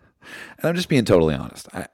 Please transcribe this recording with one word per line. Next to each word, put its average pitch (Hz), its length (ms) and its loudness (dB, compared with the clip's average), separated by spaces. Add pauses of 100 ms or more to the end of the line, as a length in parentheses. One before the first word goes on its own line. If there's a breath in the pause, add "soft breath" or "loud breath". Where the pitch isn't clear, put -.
(580 loud breath)
And 151 100 -4
I'm 170 80 -2
just 180 120 -6
being 131 160 2
totally 82 300 4
honest. 62 400 -12
I, - 200 -10